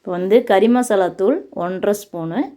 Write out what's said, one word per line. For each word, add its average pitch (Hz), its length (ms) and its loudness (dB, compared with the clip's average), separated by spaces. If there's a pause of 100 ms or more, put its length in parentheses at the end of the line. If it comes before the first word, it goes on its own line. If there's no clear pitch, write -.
இப்போ 180 160 -8
வந்து 190 200 2 (120)
கறி 196 260 4
மசாலா 220 320 2 (140)
தூள் 240 180 2 (240)
ஒன்றரை 185 380 -2
ஸ்பூனு 165 400 -8 (160)